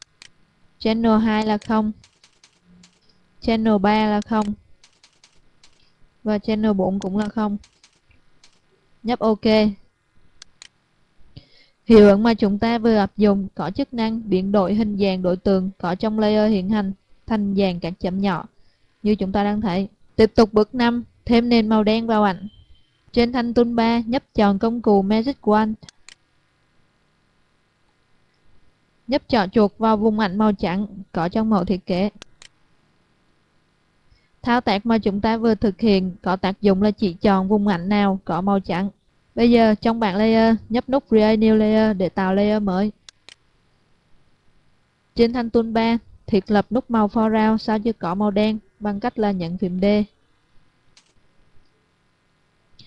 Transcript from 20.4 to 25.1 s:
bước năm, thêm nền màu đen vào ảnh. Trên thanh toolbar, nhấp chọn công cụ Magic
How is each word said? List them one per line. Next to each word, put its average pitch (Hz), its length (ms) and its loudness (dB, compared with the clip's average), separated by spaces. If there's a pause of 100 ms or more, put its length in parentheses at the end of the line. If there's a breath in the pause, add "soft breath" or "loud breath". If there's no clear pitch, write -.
bước 214 220 0
năm, 240 300 -2 (200)
thêm 240 240 2
nền 226 200 2
màu 220 160 2
đen 226 220 -2
vào 220 160 0
ảnh. 190 260 -2 (640)
Trên 240 200 0
thanh 240 220 -2
toolbar, 233 520 0
nhấp 247 160 -4 (120)
chọn 202 240 2
công 233 240 -2
cụ 202 200 4
Magic 226 400 -2